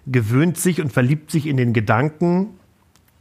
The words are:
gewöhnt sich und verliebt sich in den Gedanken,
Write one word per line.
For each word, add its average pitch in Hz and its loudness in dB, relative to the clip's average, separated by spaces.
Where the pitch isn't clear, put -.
gewöhnt 127 0
sich 175 0
und 151 -4
verliebt 135 0
sich 156 -2
in 143 -2
den 120 2
Gedanken, 151 0